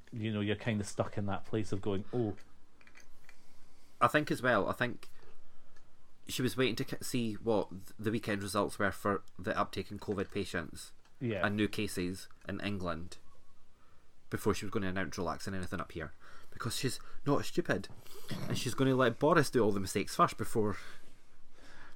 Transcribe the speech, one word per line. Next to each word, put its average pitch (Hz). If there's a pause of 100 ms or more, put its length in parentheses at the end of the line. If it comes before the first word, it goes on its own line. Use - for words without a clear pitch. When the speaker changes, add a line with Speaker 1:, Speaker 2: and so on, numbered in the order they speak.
(120)
Speaker 1:
you 110
know, 104
you're 104
kind 104
of 101
stuck -
in 98
that 98
place 110
of 98
going, 101
"Oh." 113 (1700)
Speaker 2:
I 120
think 151
as 113
well, 117
I 95
think - (1160)
she -
was 127
waiting 131
to 139
k-, -
see 117 (100)
what 110
th-, 92 (180)
the 107
weekend 107
results 101
were 98
for 98 (160)
the 90
uptake 101
in 101
covid 98
patients 90 (280)
Speaker 1:
Yeah. 104
Speaker 2:
and 104
new 104
cases 95 (200)
in 98
England 92 (1120)
before 104
she 107
was 98
gonna 98
announce 92
relaxing 85
anything 92
up -
here, 78 (400)
because -
she's - (260)
not 139
stupid, - (600)
and -
she's 120
gonna 131
let 127
Boris 156
do 120
all 104
the 101
mistakes 101
first -
before, 104 (1200)